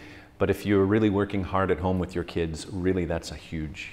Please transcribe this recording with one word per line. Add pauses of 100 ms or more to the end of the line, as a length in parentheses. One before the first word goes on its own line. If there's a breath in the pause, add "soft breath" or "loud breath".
(380 loud breath)
but
if
you're
really
working
hard
at
home
with
your
kids,
really
that's
a
huge,